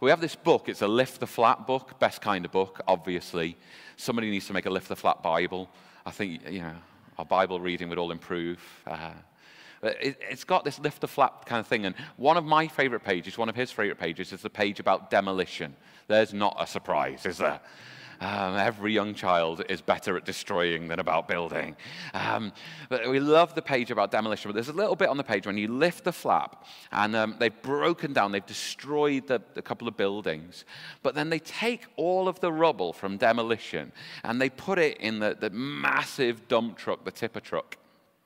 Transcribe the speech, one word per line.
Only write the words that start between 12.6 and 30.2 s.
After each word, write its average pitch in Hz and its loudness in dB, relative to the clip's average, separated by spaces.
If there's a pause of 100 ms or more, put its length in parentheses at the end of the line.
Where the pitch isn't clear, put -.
favorite 135 0
pages, 92 -2
one 113 0
of 104 -6
his 127 -2
favorite 104 -2
pages, 87 -6
is 92 -12
the 107 -8
page 104 0
about 95 2
demolition. 92 0 (320)
There's 107 4
not 101 0
a 80 -2
surprise, 73 -2
is 85 -6
there? 76 0 (600)
Um, 98 -2
every 104 0
young 104 0
child 87 2
is 92 -4
better 90 0
at - -6
destroying 87 -2
than 82 -4
about 82 0
building. 80 -4 (380)
Um, 110 -2 (360)
but 123 0
we 135 4
love 156 6
the 160 -2
page 123 0
about 104 2
demolition. 110 0
But 104 -4
there's 117 -2
a 151 -8
little 196 2
bit 170 2
on 131 2
the 139 -2
page 101 0
when 104 -2
you 104 -2
lift 139 0
the 180 0
flap, - 0 (280)
and, 107 2
um, 110 2
they've 113 2
broken 147 0
down, 107 4
they've 101 -2
destroyed 143 -2
the, 120 0 (120)
the - -8
couple 117 -6
of 110 -8
buildings. 92 -4 (380)